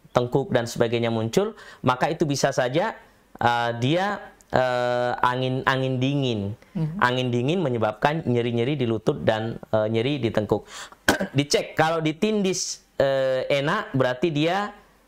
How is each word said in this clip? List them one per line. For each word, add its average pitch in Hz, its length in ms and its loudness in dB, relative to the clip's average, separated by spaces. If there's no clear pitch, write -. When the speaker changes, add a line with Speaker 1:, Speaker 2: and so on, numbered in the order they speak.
Speaker 1:
tengkuk 127 340 2
dan 120 160 0
sebagainya 117 460 0
muncul, 113 420 0
maka 127 260 2
itu 160 160 -4
bisa 143 300 0
saja, 147 400 0
eh, 120 400 2
dia, 170 460 0
eh, 123 720 0
angin, 127 420 0
angin 131 360 0
dingin. 131 420 0
Speaker 2:
Mhm. 160 260 -4
Speaker 1:
Angin 127 300 2
dingin 120 320 0
menyebabkan 135 640 0
nyeri-nyeri 120 500 0
di 131 120 0
lutut 113 360 0
dan, 113 360 0
eh, 107 180 0
nyeri 113 320 0
di 113 120 0
tengkuk. 104 340 0
<clears throat> - 280 0
Dicek, 147 400 0
kalau 160 240 2
ditindis, 185 960 -2
eh, 135 540 2
enak, 143 440 0
berarti 127 380 0
dia, 170 400 0